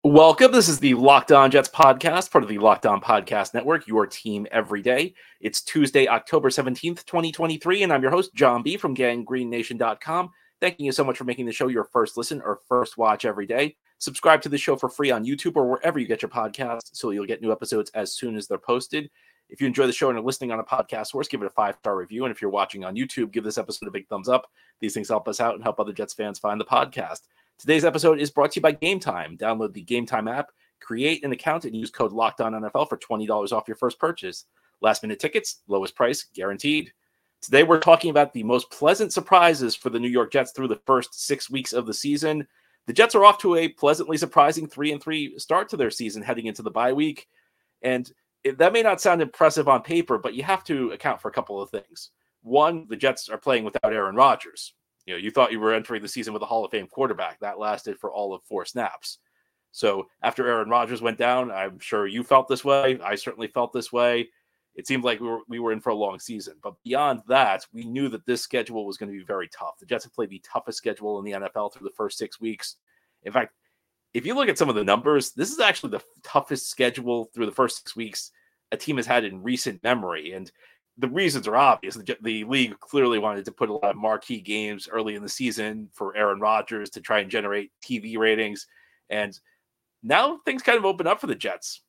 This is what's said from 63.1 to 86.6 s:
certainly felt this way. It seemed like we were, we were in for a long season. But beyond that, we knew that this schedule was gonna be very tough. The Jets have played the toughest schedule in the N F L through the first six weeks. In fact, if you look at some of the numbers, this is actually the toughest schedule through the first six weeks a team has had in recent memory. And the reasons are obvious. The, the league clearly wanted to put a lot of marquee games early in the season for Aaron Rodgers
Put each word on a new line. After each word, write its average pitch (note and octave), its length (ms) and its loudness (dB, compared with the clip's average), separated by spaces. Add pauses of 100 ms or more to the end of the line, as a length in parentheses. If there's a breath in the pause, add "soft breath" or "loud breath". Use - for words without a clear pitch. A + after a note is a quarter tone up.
certainly A2 320 -10
felt A#2+ 260 -4
this A#2+ 180 -8
way. A#2+ 380 0 (460)
It - 120 -14
seemed C3 160 -2
like A#2 160 0
we A#2 80 -8
were, A2+ 220 -6
we A#2 100 -10
were A#2 140 -2
in A2 80 -6
for B2 80 -4
a A2 40 0
long G2 260 -4
season. G#2+ 340 -14 (100)
But G2+ 220 -14
beyond C3 420 0
that, A#2 460 2
we A#2 100 -14
knew C3 240 -4
that A2+ 180 -8
this A#2+ 160 -2
schedule A2+ 440 -6
was G2 100 -10
gonna G2+ 160 -12
be G2 120 -14
very F#2 260 -8
tough. - 280 -14
The F#2+ 80 -20
Jets A#2 200 -6
have - 80 -20
played G#2+ 160 -6
the F#2+ 100 -18
toughest - 380 -10
schedule G#2 420 -6
in G2 60 -10
the G#2 80 -8
N G2 100 -8
F F#2+ 140 -8
L G#2 100 -4
through - 180 -16
the G2 120 -12
first G#2 200 -6
six - 220 -10
weeks. A2+ 380 -10 (460)
In G#2 100 -12
fact, A#2 180 -2 (640)
if A#2+ 120 -6
you A3+ 100 -4
look C4+ 120 2
at F3 100 0
some D3+ 120 2
of A#2 60 -2
the G#2 100 -2
numbers, C3 460 2
this G3 200 -6
is D#4+ 80 -12
actually F#3+ 300 0
the - 140 -8 (200)
toughest - 460 -4
schedule A#2+ 640 -2
through A#2 140 -2
the G2 40 -6
first - 280 0
six - 140 -16
weeks A2 380 -12 (400)
a A2 60 -4
team D3+ 180 -6
has A#2+ 100 -4
had B2 200 2
in F#2+ 180 -10
recent A#2+ 400 -6
memory. F#2 480 -2
And F#2 180 -14 (500 soft breath)
the C3 80 -2
reasons C#3 400 -2
are G#2+ 80 -2
obvious. B2+ 400 2
The, A2+ 260 -8
the A2 220 -6
league A#2+ 360 -2
clearly B2 380 2
wanted G2+ 280 -4
to A2 60 -16
put A2 200 -4
a - 20 -4
lot G2+ 160 -2
of G2 60 -2
marquee A2 440 -4
games G#2 480 -6
early A2 280 -4
in G#2 80 -12
the G2+ 40 -12
season G#2+ 640 -6
for G2 240 -10
Aaron G2+ 240 0
Rodgers G#2+ 520 -2